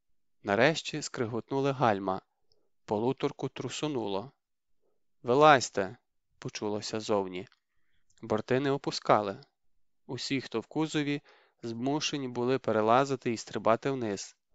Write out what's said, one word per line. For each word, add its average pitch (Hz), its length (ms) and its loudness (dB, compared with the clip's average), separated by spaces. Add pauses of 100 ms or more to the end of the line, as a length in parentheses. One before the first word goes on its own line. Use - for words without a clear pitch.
(440)
Нарешті 135 580 2
скриготнули 131 720 -2
гальма, 98 500 0 (640)
полуторку 131 640 -4
трусонуло. 120 840 -6 (920)
"Вилазьте!" 123 720 4 (420)
почулося 107 600 -6
зовні. 98 480 -2 (760)
Борти 110 380 0
не 139 120 0
опускали. 113 680 0 (720)
Усі, 131 340 -4
хто - 180 -6
в 104 60 -6
кузові, 147 560 -4 (420)
змушені 135 640 -4
були 123 320 0
перелазити 120 720 4
і 107 40 -2
стрибати 113 540 0
вниз. 113 440 -4 (180)